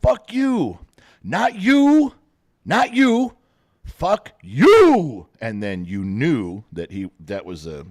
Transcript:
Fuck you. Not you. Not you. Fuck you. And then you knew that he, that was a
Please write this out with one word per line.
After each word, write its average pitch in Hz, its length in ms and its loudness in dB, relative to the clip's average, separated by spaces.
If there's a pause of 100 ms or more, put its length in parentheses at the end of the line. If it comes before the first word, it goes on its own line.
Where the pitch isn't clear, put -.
Fuck - 320 -2
you. 233 460 -2 (440)
Not 226 320 -2
you. 277 600 2 (500)
Not 233 300 -2
you. 247 420 0 (480)
Fuck - 480 -4 (100)
you. 185 880 4 (120)
And 107 220 -8
then 98 220 -6
you 95 200 -8
knew 104 680 -4
that 82 180 -10
he, 95 200 -10 (100)
that 98 240 -12
was 82 220 -14
a 76 240 -14